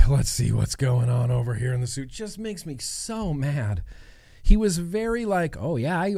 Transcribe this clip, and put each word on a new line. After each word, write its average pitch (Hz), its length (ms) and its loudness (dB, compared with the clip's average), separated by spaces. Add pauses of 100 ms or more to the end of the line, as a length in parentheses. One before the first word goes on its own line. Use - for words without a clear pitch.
let's 135 220 4
see 113 240 0
what's 107 240 0
going 123 320 2
on 123 200 2
over 120 260 0
here 123 180 -2
in 123 80 -2
the 123 60 -4
suit. 135 200 -8
Just 208 320 -12
makes 214 260 -8
me 147 140 -10
so 220 540 -6
mad. 135 500 -2 (580)
He 208 160 8
was 208 200 2
very 220 480 -2
like, 180 340 0
"Oh, 156 160 -2
yeah, 147 240 -2
I, 196 180 -2